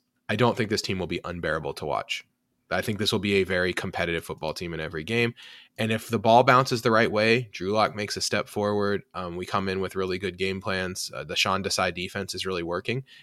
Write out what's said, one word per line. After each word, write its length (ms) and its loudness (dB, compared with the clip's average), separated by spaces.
I 80 -2
don't 220 4
think 140 0
this 100 0
team 160 -2
will 100 -2
be 160 -4
unbearable 520 -4
to 100 -8
watch. 400 -4
I 100 0
think 160 -2
this 140 -2
will 80 2
be 160 2
a 80 6
very 300 0
competitive 520 -2
football 260 -6
team 220 -8
in 60 -6
every 240 -6
game. 320 0
And 140 0
if 160 -4
the 100 0
ball 260 8
bounces 380 6
the 80 2
right 220 6
way, 400 4
Drew 200 -4
Lock 240 2
makes 220 -4
a 40 -6
step 280 0
forward, 540 0
um, 220 -8
we 100 -6
come 240 -2
in 120 -2
with 140 -4
really 220 -2
good 220 -6
game 220 -2
plans, 520 -4
uh, 100 -6
the 120 -8
Sean 280 0
Desai 300 0
defense 400 -6
is 100 -6
really 200 -2
working, 400 -4